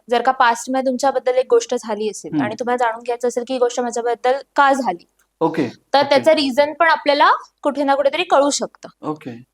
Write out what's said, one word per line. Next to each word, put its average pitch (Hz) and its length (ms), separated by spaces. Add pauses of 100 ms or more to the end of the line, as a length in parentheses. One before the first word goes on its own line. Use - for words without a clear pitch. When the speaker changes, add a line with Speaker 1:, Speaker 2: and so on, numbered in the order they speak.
(100)
Speaker 1:
जर 233 120
का 254 100
पास्टमध्ये 254 540
तुमच्याबद्दल 254 460
एक 254 180
गोष्ट 233 240
झाली 220 340
असेल 175 240
Speaker 2:
हम्म. 147 120
Speaker 1:
आणि 214 140
तुम्हाला 247 260
जाणून 226 180
घ्यायचं 240 260
असेल 240 200
की 262 60
ही 262 40
गोष्ट 240 220
माझ्याबद्दल 240 520 (240)
का 277 160
झाली, 233 340 (340)
Speaker 2:
ओके. 160 280 (260)
Speaker 1:
तर 269 40
Speaker 2:
ओके. 277 100
Speaker 1:
त्याचं 285 220
रिझन 285 420
पण 330 160
आपल्याला 294 420 (320)
कुठे 285 220
ना 277 100
कुठेतरी 285 300
कळू 294 260
शकतं. - 600
Speaker 2:
ओके. 127 320 (120)